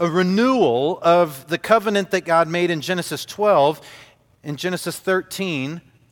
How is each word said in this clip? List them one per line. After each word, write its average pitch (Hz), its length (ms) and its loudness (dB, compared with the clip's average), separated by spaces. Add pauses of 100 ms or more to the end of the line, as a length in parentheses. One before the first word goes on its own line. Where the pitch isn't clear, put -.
a 170 100 0
renewal 180 920 2
of 170 460 2
the 165 100 -4
covenant 208 520 0
that 180 160 -2
God 165 220 2
made 175 220 -2
in 160 120 -4
Genesis 165 420 -6
twelve, 156 560 2 (640)
in 147 120 -8
Genesis 175 420 -6
thirteen, 170 840 -4 (320)